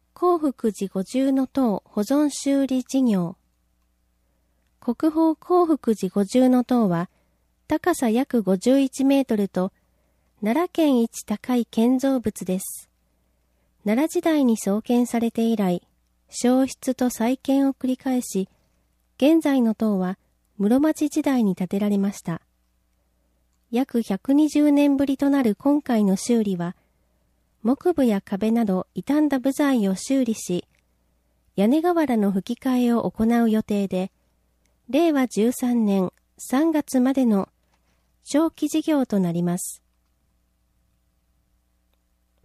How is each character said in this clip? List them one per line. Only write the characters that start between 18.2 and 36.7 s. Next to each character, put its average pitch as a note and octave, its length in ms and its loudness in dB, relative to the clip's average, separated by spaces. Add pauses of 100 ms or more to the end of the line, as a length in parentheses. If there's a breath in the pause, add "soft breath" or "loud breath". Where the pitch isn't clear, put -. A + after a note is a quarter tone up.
し、 F#3+ 260 -6 (680)
現 D#4+ 240 4
在 C4+ 200 2
の A3+ 140 0
塔 G#3+ 240 0
は F#3 180 -4 (400)
室 G#3 220 2
町 D4+ 300 0
時 D#4 120 -4
代 C4 220 2
に F#3+ 120 0
建 F#3 120 -6
て G3 120 -4
ら G#3 100 -2
れ G3+ 80 0
ま G3 140 0
し - 100 -12
た。 E3 200 -8 (1300)
約 A#3 300 -2
百 G#3 320 -2
二 D4 160 4
十 D4 220 4
年 C#4+ 260 4
ぶ C#4 80 0
り C4+ 120 -2
と C#4 120 0
な C#4 140 2
る G#3+ 120 0
今 C#4+ 260 0
回 A3 220 0
の G3 120 2
修 A#3 280 0
理 G3+ 120 -4
は、 F3 200 -6 (840)
木 C#4+ 320 0
部 C#4 120 2
や G#3 160 0
壁 A3 300 -4
な A#3 140 0
ど F#3 280 -2
傷 C#4+ 280 -2
ん D4+ 80 2
だ C4+ 100 -2
部 C4+ 120 -2
材 C4+ 380 0
を F#3+ 60 -2
修 C4+ 280 -2
理 A3+ 100 -2
し、 - 320 -6 (880)
屋 G3 120 2
根 D4 140 2
瓦 D#4+ 360 0
の G3+ 140 2
葺 F#3+ 100 -2
き A#3+ 120 -6
替 B3 360 -2
え A#3+ 40 2
を G#3 160 -2
行 - 160 -4
う A#3 240 2
予 A3 140 0
定 G3+ 240 -4
で、 F#3 240 -4 (800)
令 D#4+ 220 2
和 C4 160 0
十 A3 240 0
三 A#3+ 340 0
年 G3 260 0 (260)
三 D#4 340 0